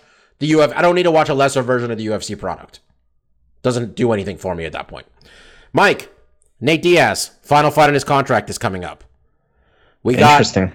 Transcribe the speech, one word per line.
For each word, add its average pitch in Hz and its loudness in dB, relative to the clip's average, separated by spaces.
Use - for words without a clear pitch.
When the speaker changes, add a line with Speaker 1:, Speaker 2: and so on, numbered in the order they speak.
Speaker 1:
the 147 -4
U 156 4
F, 147 0
I 151 -2
don't 175 4
need 180 0
to 170 2
watch 156 2
a 156 0
lesser 135 0
version 120 -4
of 110 -8
the 110 -8
U 107 -4
F 98 -6
C 107 -10
product. - -12
Doesn't 120 -4
do 117 0
anything 98 -6
for 90 -8
me 82 -10
at 80 -10
that 71 -12
point. - -20
Mike, - 0
Nate 147 0
Diaz, 151 0
final 147 2
fight 147 4
in 143 0
his 135 -2
contract 135 -2
is - -10
coming 95 -6
up. 76 -16
We 120 0
got, 147 6
Speaker 2:
Interesting. 101 0